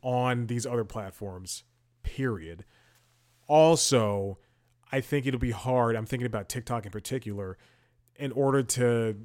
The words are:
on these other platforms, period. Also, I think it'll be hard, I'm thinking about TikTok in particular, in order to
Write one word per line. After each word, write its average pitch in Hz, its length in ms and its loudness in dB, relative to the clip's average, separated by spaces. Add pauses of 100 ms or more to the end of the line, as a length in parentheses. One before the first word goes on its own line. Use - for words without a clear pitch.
on 123 440 0
these 120 200 -4
other 120 180 -2
platforms, 95 800 -10 (380)
period. 95 640 -6 (800)
Also, 117 920 4 (540)
I 135 80 0
think 135 260 -2
it'll 127 140 0
be 123 100 0
hard, 117 460 2
I'm 110 100 -4
thinking 123 200 -4
about 110 220 -4
TikTok 123 380 -6
in 98 60 -12
particular, 104 640 -8 (560)
in 143 160 -6
order 135 320 2
to 117 640 2